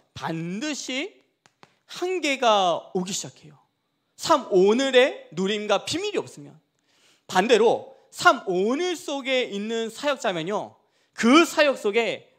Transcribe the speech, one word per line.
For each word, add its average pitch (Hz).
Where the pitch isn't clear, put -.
반드시 220
한계가 262
오기 185
시작해요. 147
삶 302
오늘의 247
누림과 202
비밀이 392
없으면. 143
반대로 202
삶 311
오늘 254
속에 269
있는 226
사역자면요, 190
그 269
사역 294
속에 208